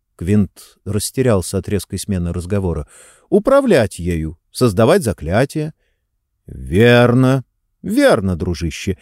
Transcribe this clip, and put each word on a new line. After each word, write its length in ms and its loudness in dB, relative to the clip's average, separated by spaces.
Квинт 680 -4
растерялся 760 -2
от 100 -8
резкой 300 -6
смены 340 -4
разговора. 560 -6
"Управлять 680 2
ею, 400 -4
создавать 520 2
заклятия". 720 -4
"Верно, 1000 2
верно, 540 2
дружище, 640 -6